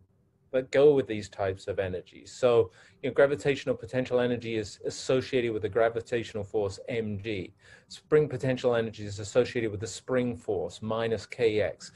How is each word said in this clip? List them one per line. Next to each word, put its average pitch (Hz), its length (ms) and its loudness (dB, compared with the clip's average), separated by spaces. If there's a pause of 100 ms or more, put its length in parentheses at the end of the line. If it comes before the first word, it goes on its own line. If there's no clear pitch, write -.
(520)
that 131 200 -2
go 143 220 8
with 135 120 4
these 107 220 -4
types 95 400 -4
of 98 120 -2
energies. 92 520 -6
So, 117 400 4 (300)
you 135 80 -4
know, - 40 -8
gravitational 139 600 2
potential 127 460 -2
energy 113 340 -2
is 107 300 -6
associated 131 640 0
with 107 120 -4
the 104 60 -2
gravitational 113 760 0
force 101 420 -2
M 107 340 -4
G. 101 320 -6 (360)
Spring 151 400 2
potential 127 440 0
energy 110 320 -2
is 101 140 -8
associated 117 500 0
with 101 120 -6
the 113 60 -6
spring 123 500 -2
force, 87 440 -4
minus 110 440 -2
K 107 360 2
X. - 340 -4